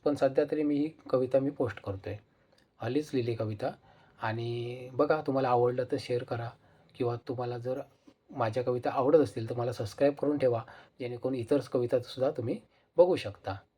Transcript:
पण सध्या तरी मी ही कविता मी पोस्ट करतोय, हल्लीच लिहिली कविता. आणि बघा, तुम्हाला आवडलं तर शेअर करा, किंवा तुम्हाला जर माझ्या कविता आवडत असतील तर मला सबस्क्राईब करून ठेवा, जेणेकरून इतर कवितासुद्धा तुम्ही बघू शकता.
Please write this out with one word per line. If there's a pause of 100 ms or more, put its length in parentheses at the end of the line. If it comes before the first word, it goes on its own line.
पण
सध्या
तरी
मी
ही (200)
कविता
मी
पोस्ट
करतोय, (640)
हल्लीच
लिहिली
कविता. (500)
आणि
बघा,
तुम्हाला
आवडलं
तर
शेअर
करा, (460)
किंवा (120)
तुम्हाला
जर (480)
माझ्या
कविता
आवडत
असतील
तर
मला
सबस्क्राईब
करून
ठेवा, (360)
जेणेकरून
इतर
कवितासुद्धा
तुम्ही (360)
बघू
शकता. (220)